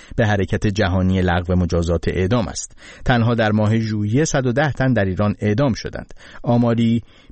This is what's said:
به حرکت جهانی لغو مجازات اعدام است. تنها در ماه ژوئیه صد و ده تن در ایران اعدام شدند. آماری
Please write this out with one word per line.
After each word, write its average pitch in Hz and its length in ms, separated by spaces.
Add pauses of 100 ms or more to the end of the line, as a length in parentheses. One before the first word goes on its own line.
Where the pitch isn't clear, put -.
(160)
به 113 120
حرکت 101 400
جهانی 92 540
لغو 90 340
مجازات 85 520
اعدام 92 400
است. - 300 (280)
تنها 120 300
در 110 160
ماه 107 280
ژوئیه 107 460
صد 135 200
و 123 60
ده 135 200
تن 131 220
در 104 120
ایران 98 340
اعدام 107 340
شدند. - 400 (300)
آماری 117 580 (300)